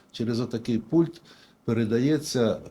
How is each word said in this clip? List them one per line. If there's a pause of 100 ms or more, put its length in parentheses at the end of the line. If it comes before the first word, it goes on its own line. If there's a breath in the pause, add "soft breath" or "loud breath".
(120 loud breath)
через
отакий
пульт (420 loud breath)
передається (100)